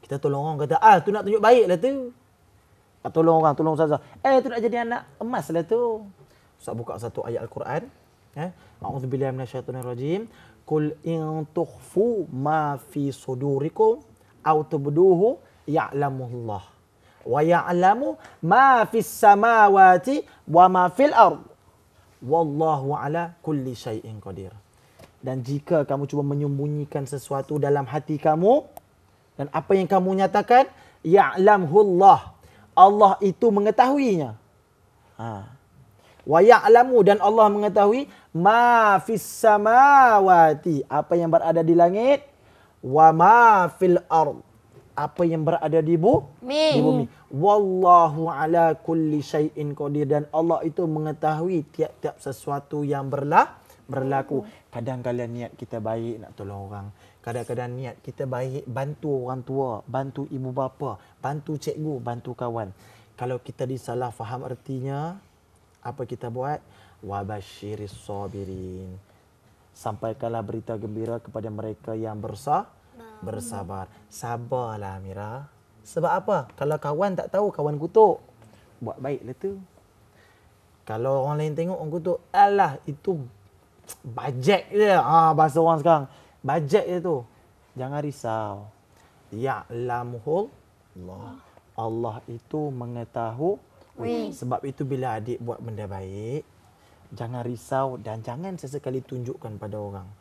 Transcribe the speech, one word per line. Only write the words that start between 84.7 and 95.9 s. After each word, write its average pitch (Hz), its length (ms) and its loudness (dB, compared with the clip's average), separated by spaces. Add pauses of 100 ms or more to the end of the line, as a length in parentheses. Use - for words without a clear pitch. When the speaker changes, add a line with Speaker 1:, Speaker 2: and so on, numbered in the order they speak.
Speaker 1:
Ha, 160 400 4
bahasa 156 320 2
orang 165 160 2
sekarang. 147 260 2 (380)
Bajek 151 400 -2
je 180 160 -6
tu. 165 160 -2 (560)
Jangan 131 320 -10
risau. 110 640 -8 (640)
Ya'lamuhul 120 1200 -8 (480)
Allah. 95 400 -20 (340)
Allah 113 420 -8 (120)
itu 120 400 -12
mengetahui. 120 880 -8 (400)
Speaker 2:
Ui. 233 320 -8
Speaker 1:
Sebab 127 400 -8
itu 139 160 -10
bila 127 320 -6
adik 113 240 -10
buat 117 180 -10
benda 107 300 -12
baik, 101 560 -12 (720)